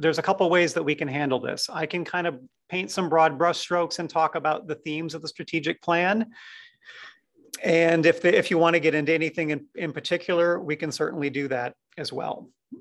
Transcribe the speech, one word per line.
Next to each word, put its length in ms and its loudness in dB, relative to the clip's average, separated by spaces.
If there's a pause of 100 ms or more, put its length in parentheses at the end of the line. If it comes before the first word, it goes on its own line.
there's 180 2
a 40 -2
couple 280 2
ways 240 4
that 80 -2
we 140 0
can 100 -4
handle 320 0
this. 340 -4
I 140 -4
can 180 -4
kind 220 -4
of 140 -4 (280)
paint 220 -4
some 180 -2
broad 300 4
brushstrokes 640 0
and 100 -6
talk 240 0
about 320 -2
the 80 -6
themes 400 -8
of 80 -12
the 60 -12
strategic 540 -6
plan. 500 0 (1300)
And 440 4
if 160 4
the, 140 6
if 140 2
you 80 4
want 160 6
to 60 2
get 160 2
into 180 2
anything 360 -2
in, 160 -6 (100)
in 160 -6
particular, 680 0
we 160 -4
can 160 -4
certainly 400 -4
do 160 -4
that 280 -4 (220)
as 160 -8
well. 380 -8 (300)